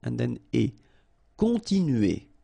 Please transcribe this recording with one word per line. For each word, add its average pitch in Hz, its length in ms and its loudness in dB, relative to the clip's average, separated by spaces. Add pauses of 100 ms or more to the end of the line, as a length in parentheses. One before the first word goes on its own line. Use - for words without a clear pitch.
and 120 160 -8
then 120 200 -4 (140)
E. 117 200 0 (640)
Continuer. 185 840 0 (240)